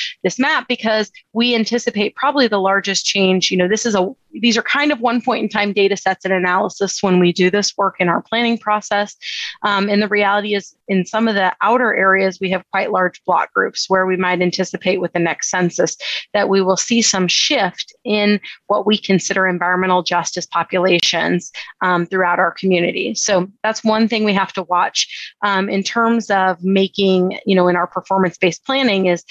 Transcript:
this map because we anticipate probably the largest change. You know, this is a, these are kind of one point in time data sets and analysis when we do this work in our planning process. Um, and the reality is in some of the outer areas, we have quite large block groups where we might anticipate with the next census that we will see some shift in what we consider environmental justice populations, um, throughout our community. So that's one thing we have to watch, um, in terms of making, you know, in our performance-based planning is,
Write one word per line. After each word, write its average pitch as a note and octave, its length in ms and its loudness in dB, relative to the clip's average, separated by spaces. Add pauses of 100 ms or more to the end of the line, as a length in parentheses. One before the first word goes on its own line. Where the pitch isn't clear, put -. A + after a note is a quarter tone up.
(240)
this F#3 160 -2
map C#4+ 260 0
because A3 460 -2 (200)
we A#3+ 220 2
anticipate A3+ 600 -2
probably C4+ 320 2
the G#3+ 100 0
largest F#3+ 480 0
change. F#3 460 2
You F#3 60 2
know, F3+ 100 2
this A3 180 0
is A3 80 0
a, F#3+ 160 0 (220)
these A3+ 240 -4
are A3+ 60 -2
kind C#4+ 280 0
of B3 100 -2
one A#3 220 0
point - 220 -2
in G#3 40 -2
time G#3 240 -4
data G3 240 0
sets - 280 -4
and F#3+ 100 -2
analysis F#3 680 -2
when F#3 200 2
we F3 120 4
do F#3 160 2
this G3+ 280 -2
work G3 240 -2
in F3+ 80 0
our E3+ 140 0
planning A#3 360 -2
process. G#3 560 -4 (480)
Um, G3+ 260 0
and G3+ 140 2
the G#3 60 0
reality G#3 460 0
is G3 200 -6 (140)
in F#3 180 0
some A3+ 220 0
of G#3 80 0
the F#3 260 2
outer A#3 320 2
areas, F#3+ 460 2
we F#3+ 100 -2
have F#3 220 -2
quite G3 180 -2
large F#3 340 0
block D#3 300 0
groups - 340 -2
where F#3+ 160 4
we F#3 120 0
might F3+ 260 0
anticipate F3+ 580 -2
with F3+ 120 -4
the F3 80 0
next E3+ 280 -2
census F3+ 480 0 (380)
that G3+ 140 0
we G3 120 2
will F#3 160 2
see A#3 260 0
some F#3 260 2
shift - 760 -2
in G#3 380 0 (260)
what G3+ 180 0
we G#3 140 2
consider F#3+ 480 0
environmental F3+ 560 2
justice F3 420 -4
populations, F3 1080 0 (300)
um, F3+ 220 2
throughout F3 360 0
our F3 100 2
community. F3 460 0 (180)
So F#3+ 320 0 (160)
that's A3 220 -2
one A3 240 2
thing G#3+ 160 -2
we G#3 80 2
have F#3+ 220 0
to F#3+ 80 -4
watch, - 800 -4
um, G3 260 0
in G3 140 0
terms A3+ 480 0
of F#3 340 0
making, F#3+ 800 2
you G3 100 2
know, F3+ 140 4
in F3+ 80 2
our F3 100 0
performance-based F#3 760 -2
planning A#3+ 400 0
is, F3 260 0